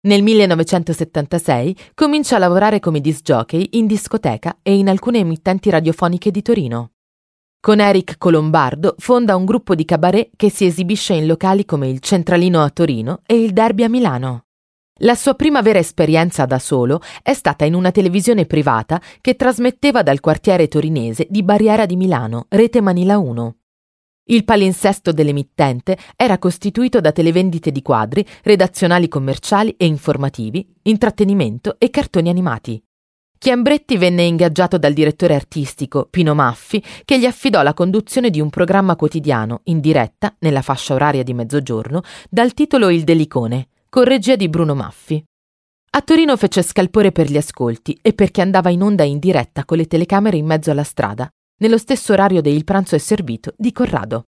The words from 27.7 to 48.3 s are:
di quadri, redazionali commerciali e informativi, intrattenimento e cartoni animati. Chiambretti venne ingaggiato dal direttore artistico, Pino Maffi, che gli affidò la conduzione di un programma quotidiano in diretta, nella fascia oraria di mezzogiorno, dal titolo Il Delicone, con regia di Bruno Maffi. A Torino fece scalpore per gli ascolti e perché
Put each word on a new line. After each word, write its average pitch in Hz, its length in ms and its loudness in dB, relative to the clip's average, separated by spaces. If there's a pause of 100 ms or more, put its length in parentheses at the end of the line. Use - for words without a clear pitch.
di 139 80 -4
quadri, 117 460 -2 (160)
redazionali 180 680 2
commerciali 165 720 -2
e 180 80 2
informativi, 139 840 -4 (140)
intrattenimento 202 960 0
e 254 120 2
cartoni 185 380 -2
animati. 139 540 -4 (560)
Chiambretti 262 580 0
venne 175 280 2
ingaggiato 170 540 0
dal 147 160 2
direttore 151 420 0
artistico, - 760 -6
Pino 160 240 0
Maffi, 147 480 -2 (220)
che 269 160 2
gli 240 40 0
affidò 220 380 0
la 143 100 2
conduzione 208 580 -2
di 151 100 -2
un 151 100 -2
programma 185 460 0
quotidiano 139 680 -4
in 165 140 0
diretta, 147 600 -2
nella 147 200 0
fascia 135 340 -6
oraria 139 280 0
di 127 120 -6
mezzogiorno, 123 680 -6 (260)
dal 233 240 0
titolo 269 380 2
Il 170 140 0
Delicone, 135 640 0 (200)
con 254 160 4
regia 254 320 2
di 190 140 -2
Bruno 156 240 0
Maffi. 147 500 -8 (640)
A 285 120 -2
Torino 320 340 2
fece 202 260 0
scalpore 196 500 0
per 151 180 0
gli 147 80 0
ascolti 123 640 -6
e 233 100 2
perché - 300 0